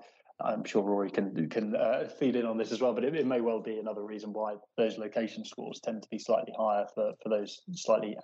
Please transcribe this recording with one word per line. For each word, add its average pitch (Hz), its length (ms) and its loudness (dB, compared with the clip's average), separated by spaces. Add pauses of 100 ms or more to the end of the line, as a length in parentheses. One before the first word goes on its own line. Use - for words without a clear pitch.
(420)
I'm 110 220 -2
sure - 180 2
Rory 98 280 2
can, 92 400 0
can, 110 260 0
uh, 139 320 2 (100)
feed 123 180 4
in 120 100 2
on 113 100 0
this 113 160 0
as 110 80 -2
well, 123 140 4
but 113 100 2
it, 143 100 2
it 147 120 2
may 127 160 2
well 113 180 2
be 110 180 -4
another 107 260 -4
reason 107 280 -8
why 107 220 -2 (240)
those 113 180 4
location 110 480 -4
scores - 360 -10
tend 110 220 -6
to - 80 -18
be 110 80 -6
slightly - 380 2
higher 104 380 2
for, - 180 0 (100)
for - 60 -4
those 104 320 0 (140)
slightly 110 500 2